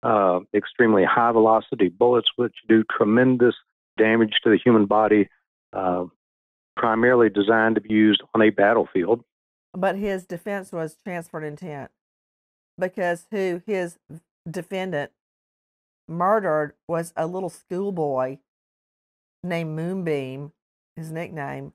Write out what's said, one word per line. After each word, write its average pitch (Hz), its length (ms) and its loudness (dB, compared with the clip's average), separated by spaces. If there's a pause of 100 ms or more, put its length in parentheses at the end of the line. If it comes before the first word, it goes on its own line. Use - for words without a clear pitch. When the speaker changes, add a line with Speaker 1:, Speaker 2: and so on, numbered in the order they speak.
Speaker 1:
uh, 98 380 2 (120)
extremely 104 520 2
high 117 260 2
velocity 110 560 2
bullets, 120 480 2
which 120 200 -4 (120)
do 110 160 6 (140)
tremendous 120 580 2 (420)
damage 110 360 2 (100)
to 117 60 2
the 104 120 4
human 113 240 4
body, 104 440 2 (420)
uh, 90 320 -4 (720)
primarily 117 540 4
designed 110 460 2
to 107 60 0
be 107 120 -6
used 107 280 4 (120)
on 110 80 2
a 107 80 6
battlefield. 101 760 0 (500)
Speaker 2:
But 185 220 -2
his 196 300 -6
defense 185 480 -10
was 160 320 -8
transferred 165 400 -10
intent, 147 460 -14 (840)
because 180 540 -4
who 190 340 -4
his 185 320 -4 (520)
defendant 180 640 -8 (1000)
murdered 170 640 -2 (160)
was 165 260 -6
a 160 100 -2
little 180 240 -8
schoolboy 156 880 -6 (1080)
named 165 320 -6
Moonbeam, 151 760 -6 (460)
his 160 140 -14
nickname 143 640 -12